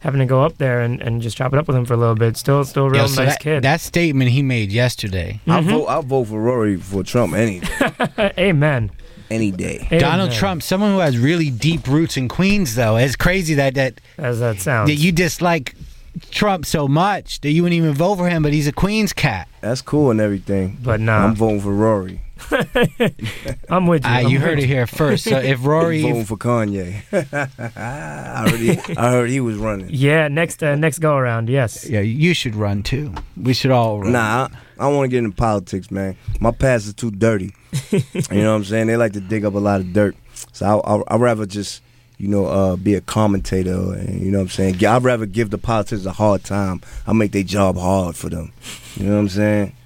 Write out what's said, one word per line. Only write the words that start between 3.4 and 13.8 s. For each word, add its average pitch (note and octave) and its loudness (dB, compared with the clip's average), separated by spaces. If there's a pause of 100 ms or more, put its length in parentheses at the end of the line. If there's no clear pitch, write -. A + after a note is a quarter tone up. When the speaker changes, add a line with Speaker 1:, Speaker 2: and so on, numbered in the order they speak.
Speaker 2:
that D3+ 2
statement C#3 2
he C3+ 4
made A#2 0
yesterday. G#2 -2
Speaker 3:
I'll E3+ 4
Speaker 1:
Mm-hmm. D#3+ 2
Speaker 3:
vote, A3+ 2
I'll C#3+ 0
vote C3 0
for G#2+ -4
Rory A2+ 2
for F#2+ -4
Trump G#2 0
any G2 0
day. G#3+ -2
Speaker 1:
<laughs> - -8
Amen. D3 2 (360)
Speaker 3:
Any A2 0
day. F2+ -6
Speaker 1:
Amen. E3 2
Speaker 2:
Donald E3 2
Trump, E3 -2
someone G3+ 2
who G3 2
has D3 2
really D3+ 2
deep C3 0
roots D3+ 2
in C3 -2
Queens, F3 0
though. A2+ 2
It's A#2+ 2
crazy F3 0
that, C#3 2
that, C3 -2 (200)